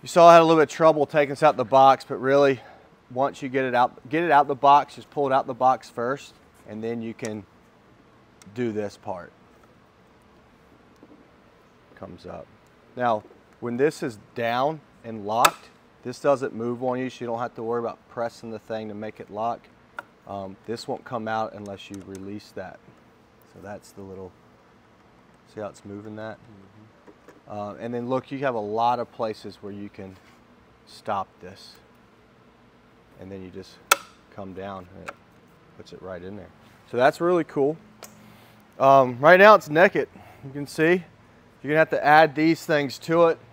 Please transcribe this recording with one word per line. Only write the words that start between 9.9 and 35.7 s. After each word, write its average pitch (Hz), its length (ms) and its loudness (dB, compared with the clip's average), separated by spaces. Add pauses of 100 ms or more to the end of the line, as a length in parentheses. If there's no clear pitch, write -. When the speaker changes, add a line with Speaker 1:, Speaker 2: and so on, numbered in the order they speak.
Speaker 1:
Comes 90 320 -18
up. 87 180 -14 (500)
Now, 120 280 -2 (360)
when 120 180 -8
this 156 260 0
is 113 160 -8 (160)
down 127 440 -2 (240)
and 113 220 -12
locked, 117 440 -2 (340)
this - 160 -14
doesn't 135 340 -4
move 120 300 -10
on 127 160 -6
you, 127 100 -8
so 120 160 -14
you - 0 -
don't 117 140 -8
have 120 160 -10
to 120 80 -12
worry 117 160 -6
about 117 180 -10 (100)
pressing 117 440 -12
the 107 80 -14
thing 110 300 -10
to 104 40 -14
make 107 260 -14
it 101 120 -18
lock. 110 300 -8 (680)
Um, 98 300 -12 (100)
this 117 200 -10
won't - 180 -10
come 113 220 -8
out 110 260 -6
unless 101 360 -16
you 98 160 -14
release 98 460 -16
that. 92 260 -16 (720)
So 90 120 -20
that's 101 300 -18
the 101 100 -18
little, 95 280 -16 (1200)
see 107 40 -14
how 104 100 -10
it's - 140 -20
moving 104 340 -16
that? 110 200 -14
Speaker 2:
Mm-hmm. 98 320 -20 (760)
Speaker 1:
Uh, 104 280 -10
and 117 200 -12
then 120 140 -8
look, 127 240 -6
you 139 80 -10
have 135 160 -4
a 113 40 -4
lot 113 400 -2
of 113 120 -8
places 110 480 -10
where 101 140 -14
you 101 160 -14
can 95 260 -18 (720)
stop 101 400 -8 (140)
this. 92 320 -20 (1500)
And 95 100 -18
then 95 140 -14
you 92 60 -18
just 95 220 -18 (640)
come 95 200 -16
down 95 420 -14
and 85 140 -18
it - 60 -20 (600)